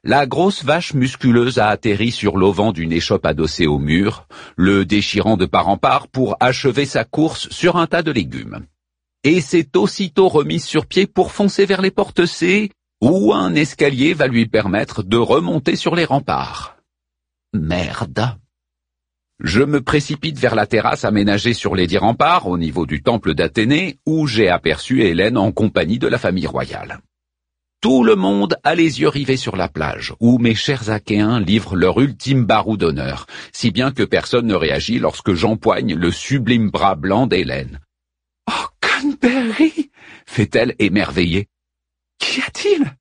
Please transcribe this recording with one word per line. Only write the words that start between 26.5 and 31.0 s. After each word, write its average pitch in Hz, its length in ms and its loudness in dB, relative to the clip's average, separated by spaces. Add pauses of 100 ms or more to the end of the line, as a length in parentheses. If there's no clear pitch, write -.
Tout 254 200 4
le 220 140 6
monde 190 480 0
a 156 100 2
les 165 260 0
yeux 151 80 2
rivés 135 280 -2
sur - 180 -6
la 90 140 -4
plage, - 500 -8
où 120 200 4
mes 117 160 2
chers 117 340 -4
Achéens 107 500 0